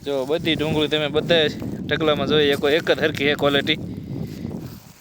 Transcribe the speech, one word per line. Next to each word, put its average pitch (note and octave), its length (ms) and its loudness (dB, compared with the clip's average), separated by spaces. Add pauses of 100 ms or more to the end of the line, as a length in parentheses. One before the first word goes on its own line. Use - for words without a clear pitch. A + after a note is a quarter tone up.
જો C3+ 200 -2
બધી D#3+ 300 0
ડુંગળી D3+ 320 0
તમે D3+ 200 0
બધા D3+ 400 2
જ - 160 -6 (240)
ઢગલામાં D3 400 0
જોઈએ, D3 260 4
એક, C#3 100 -2
એક E3 280 2
જ C#3 80 4
હરખી C#3+ 260 0
છે D3 80 2
ક્વોલિટી. C#3+ 420 2 (1300)